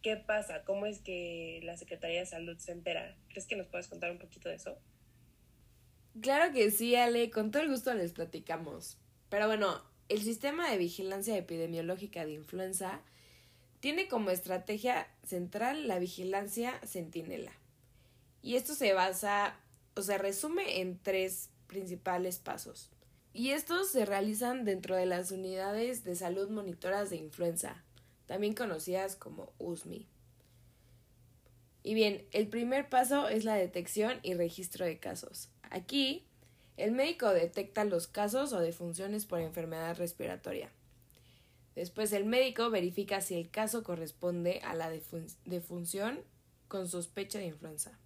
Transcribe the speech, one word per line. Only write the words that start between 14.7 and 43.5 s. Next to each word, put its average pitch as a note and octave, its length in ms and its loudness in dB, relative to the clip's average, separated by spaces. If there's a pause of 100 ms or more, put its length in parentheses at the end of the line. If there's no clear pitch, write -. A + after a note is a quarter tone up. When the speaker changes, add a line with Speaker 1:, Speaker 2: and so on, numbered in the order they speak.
Speaker 2:
central A3+ 640 -2
la F#3 120 2
vigilancia G3+ 840 -2
centinela. E3 680 -6 (920)
Y A#3 140 -2
esto C4 180 0
se A3+ 200 4
basa, F#3+ 680 2 (360)
o G#3 60 -4
se G3 160 0
resume G3 640 0
en F3+ 160 -2
tres F#3+ 520 0 (180)
principales F3+ 720 -2
pasos. - 500 -10 (440)
Y B3 180 0
estos E4+ 380 2
se B3 160 4
realizan G#3+ 600 0
dentro F#3 300 0
de F3+ 100 4
las F3+ 260 0
unidades G3 720 -2
de F3 120 -2
salud F#3+ 340 -2
monitoras G3 600 -2
de F3 60 -4
influenza, E3 680 -4 (460)
también G#3 220 0
conocidas F#3+ 640 -2
como F3+ 420 -12
usmi. E3+ 480 -6 (1800)
Y G#3+ 120 0
bien, G#3 360 4
el G#3+ 160 4
primer B3 400 0
paso C4 400 6
es A3 160 2
la A3 120 2
detección G3 680 0
y F#3 120 0
registro F3 500 -2
de E3 140 -2
casos. - 500 -10 (140)
Aquí, C4+ 600 0 (540)
el G#3+ 160 2
médico C4 400 4
detecta F#3 500 2
los F3 240 2
casos A#3+ 460 0
o F3+ 80 2
defunciones F3 640 -2
por E3+ 160 0
enfermedad E3 560 -4
respiratoria. - 760 -4 (1040)
Después, G#3 380 -2
el G3 100 2
médico A#3+ 460 4
verifica F#3+ 500 0
si F#3 160 -2
el E3+ 140 -2
caso A3 340 0